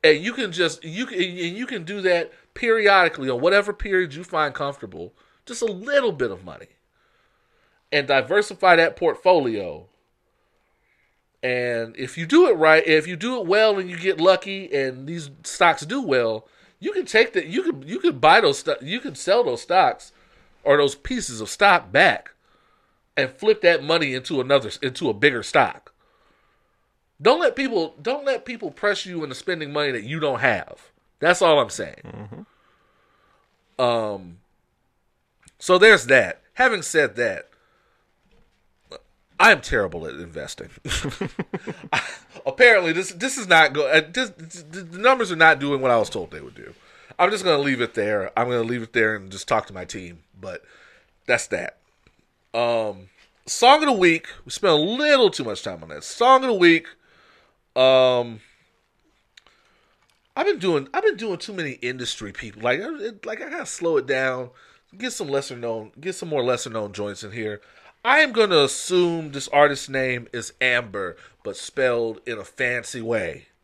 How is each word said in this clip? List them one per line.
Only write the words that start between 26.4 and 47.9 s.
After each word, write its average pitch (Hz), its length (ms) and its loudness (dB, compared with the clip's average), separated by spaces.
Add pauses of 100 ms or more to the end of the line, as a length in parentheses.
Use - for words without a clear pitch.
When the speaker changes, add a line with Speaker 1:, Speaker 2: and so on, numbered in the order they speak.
Speaker 1:
Don't 262 180 4
let 311 160 0
people, 220 460 -4
don't 277 240 -6
let 269 200 -4
people 226 240 -10
pressure 196 400 -4
you 170 140 -8
into 135 120 -10
spending 156 360 -6
money 147 200 -2
that 117 120 -6
you 147 160 -8
don't 135 220 -2
have. - 500 -2 (280)
That's 175 220 2
all 160 180 6
I'm 117 100 0
saying. - 360 -12
Speaker 2:
Mm-hmm. - 1800 -16
Speaker 1:
Um, 104 560 -2 (1200)
so 180 200 2
there's 180 300 6
that. 117 340 4 (120)
Having 233 280 0
said 139 340 0
that, 110 320 -6 (1900)
I 214 120 8
am 147 100 2
terrible 87 440 -4
at 65 100 -10
investing. 78 540 -14 (160)
<laughs> - 1600 -8
Apparently, 185 460 4
this, 180 220 -4
this 262 240 -6
is 220 100 -10
not 160 240 6
go-, 143 160 -2
uh, 160 140 4 (100)
this, 247 200 -4
this, 165 320 -20
the 170 340 -16
numbers 233 340 2
are 165 60 -6
not 160 220 6
doing 143 200 -2
what 131 120 2
I 117 60 4
was 104 120 0
told 90 220 -10
they 76 100 -14
would 62 140 -20
do. - 180 -20 (440)
I'm 185 140 4
just 190 120 -6
gonna 156 180 2
leave 135 200 0
it 113 120 -4